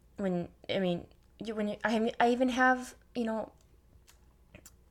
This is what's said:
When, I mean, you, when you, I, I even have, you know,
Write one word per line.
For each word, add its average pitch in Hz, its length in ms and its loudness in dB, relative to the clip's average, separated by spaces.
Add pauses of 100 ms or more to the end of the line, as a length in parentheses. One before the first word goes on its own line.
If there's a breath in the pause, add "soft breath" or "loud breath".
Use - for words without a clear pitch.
(180)
When, 180 300 -2 (220)
I - 100 0
mean, 175 260 -2 (380)
you, 220 120 -6
when 214 140 -2
you, 208 140 -6
I, 220 360 0
I 240 100 6
even 247 200 2
have, 254 440 2 (220)
you 240 100 -2
know, 220 260 -6 (1400)